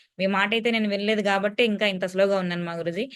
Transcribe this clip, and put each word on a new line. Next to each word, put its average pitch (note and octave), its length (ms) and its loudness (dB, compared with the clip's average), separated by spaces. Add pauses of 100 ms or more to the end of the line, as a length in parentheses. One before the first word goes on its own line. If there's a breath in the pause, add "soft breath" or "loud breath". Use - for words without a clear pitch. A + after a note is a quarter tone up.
(160 loud breath)
మీ F#3 100 -2
మాట G3 260 2
అయితే A#3 180 0
నేను A3 180 2
వినలేదు G#3 340 0
కాబట్టి G3+ 420 2
ఇంకా G#3 240 0
ఇంత F#3+ 180 -4
స్లోగా G3 320 2
ఉన్నాను F3 260 -4
మా E3+ 120 -8
గురూజీ. E3+ 280 -4 (100)